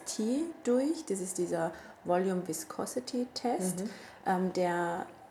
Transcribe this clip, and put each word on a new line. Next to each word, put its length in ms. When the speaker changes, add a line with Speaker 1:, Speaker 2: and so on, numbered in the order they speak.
Speaker 1:
T 380
durch. 440
Das 140
ist 160
dieser 340
Volume 440
Viscosity 840
Test, 460
Speaker 2:
Mhm. 100
Speaker 1:
ähm, 260
der 520